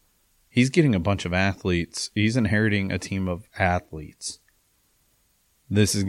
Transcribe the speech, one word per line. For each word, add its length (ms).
He's 220
getting 240
a 60
bunch 240
of 80
athletes. 840
He's 220
inheriting 560
a 60
team 300
of 200
athletes. 800
This 260
is, 140